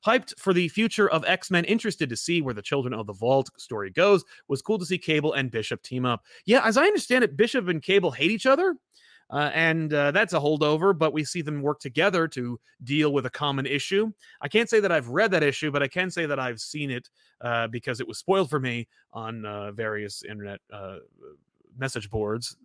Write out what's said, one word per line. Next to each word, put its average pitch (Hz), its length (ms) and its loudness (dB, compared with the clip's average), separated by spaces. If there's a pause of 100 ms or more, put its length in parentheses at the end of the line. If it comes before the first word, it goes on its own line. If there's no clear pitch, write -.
"hyped 226 320 0
for 190 160 0
the 175 140 2
future 208 420 2
of 156 160 0
X-Men, 180 380 2
interested 196 460 0
to 117 80 -6
see 170 240 0
where 131 120 -2
the 104 80 -10
Children 127 320 -2
of 107 140 -6
the 104 60 -10
Vault 127 440 2
story 101 340 -8
goes. 190 340 4 (240)
Was 139 120 -2
cool 220 160 0
to 180 80 -8
see 175 120 -2
Cable 151 360 0
and 131 180 -2
Bishop 113 320 -4
team 127 220 -4
up." 120 200 -2 (200)
Yeah, 233 200 4
as 220 100 2
I 277 80 6
understand 285 400 2
it, 143 140 0
Bishop 220 320 2
and 165 120 0
Cable 185 300 2
hate 143 200 0
each 220 140 -2
other. 302 300 4 (540)
Uh, 147 260 0
and, 160 380 2
uh, 143 180 2
that's 190 220 2
a 160 60 2
holdover, 156 560 4
but 156 180 2
we 156 100 0
see 170 180 -6
them 143 200 -6
work 143 180 -2
together 165 480 2
to 120 320 -8 (240)
deal 147 300 2
with 135 120 0
a 127 60 -8
common 139 340 -2
issue. 190 460 -2 (300)
I 147 60 -6
can't 226 220 2
say 220 120 4
that 196 100 2
I've 143 160 2
read 185 240 2
that 170 100 4
issue, 147 300 0
but 143 100 0
I 139 60 0
can 180 240 -4
say 165 160 -4
that 143 120 -2
I've 123 200 -6
seen 143 320 -8
it, 123 180 -8 (320)
uh, 117 260 -2
because 117 320 -6
it 123 80 -8
was 107 120 -12
spoiled 190 300 0
for 147 100 0
me 120 280 -4 (240)
on, 113 340 -10
uh, 104 260 -8
various 104 520 -6
internet, 101 360 -12 (120)
uh, 98 260 -14 (800)
message 123 360 -8
boards 110 540 -6